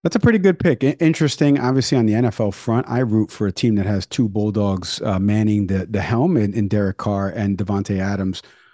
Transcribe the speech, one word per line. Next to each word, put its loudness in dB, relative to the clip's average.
That's -2
a 2
pretty 4
good 4
pick. 2
I-, 2
interesting. 2
Obviously, 0
on 4
the 2
N 2
F -2
L 0
front, -2
I -2
root 0
for -4
a -2
team 0
that 0
has -2
two 0
Bulldogs, -2
uh, -2
manning 2
the, -2
the -2
helm 0
in, 0
in -2
Derek 0
Carr -2
and -4
Davante -4
Adams. -4